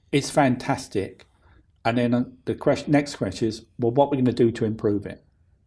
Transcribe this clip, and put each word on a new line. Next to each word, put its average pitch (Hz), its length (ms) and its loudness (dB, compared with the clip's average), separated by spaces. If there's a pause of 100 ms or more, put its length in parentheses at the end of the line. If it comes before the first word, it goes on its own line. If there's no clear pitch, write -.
(120)
it's 139 180 0
fantastic. - 960 -2 (580)
And 117 140 2
then, 120 160 2
uh, 123 100 0 (200)
the 110 100 -2
ques-, - 340 0
next 147 280 0
question 110 320 -2
is, - 160 -8 (140)
"Well, 120 140 0
what 139 140 4
are 139 40 -4
we 143 80 -2
gonna 123 140 2
do 120 200 4
to 117 120 -4
improve 107 420 -2
it?" - 180 -14 (420)